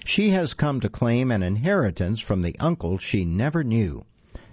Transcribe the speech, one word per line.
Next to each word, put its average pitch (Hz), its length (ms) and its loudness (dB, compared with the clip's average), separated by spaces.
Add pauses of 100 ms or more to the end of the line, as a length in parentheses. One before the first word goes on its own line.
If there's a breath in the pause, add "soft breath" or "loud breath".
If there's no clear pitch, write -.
she 208 260 2
has 185 240 2
come 143 260 0
to 101 100 -2
claim 123 400 2
an 104 120 2
inheritance 110 760 0
from 95 220 -2
the 85 180 -2
uncle 95 380 -2
she 95 260 -2
never 127 400 0
knew, 110 400 0 (480 loud breath)